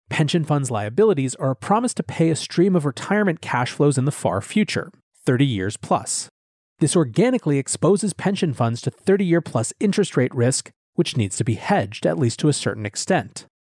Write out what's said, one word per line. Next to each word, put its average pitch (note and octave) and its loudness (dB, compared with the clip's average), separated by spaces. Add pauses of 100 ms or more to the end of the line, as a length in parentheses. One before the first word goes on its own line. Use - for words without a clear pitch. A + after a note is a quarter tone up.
(100)
Pension D#3 2
funds' C#3+ 0
liabilities B2+ 0
are C3+ -2
a B2+ -2
promise A#3 0
to - -4
pay - 0
a D#3 0
stream F3+ 0
of D3 0
retirement F#3+ -2
cash - -2
flows C#3+ 2
in B2+ 0
the C#3 -2
far F#2+ -2
future, - -2 (340)
thirty C3+ 2
years G#2 -2
plus. - -4 (500)
This D#3 2
organically E3+ 2
exposes F3+ 0
pension F#3 -2
funds A#2 -2
to C3 -2
thirty-year F#3 2
plus - -4
interest G3+ 2
rate B2+ 2
risk, B2 0 (240)
which - -2
needs G#2 0
to A#2 -2
be A2+ 0
hedged, A#2 -2
at E3+ 0
least A#2+ 0
to D3+ 4
a C#3+ 4
certain G#2 -4
extent. - -4 (260)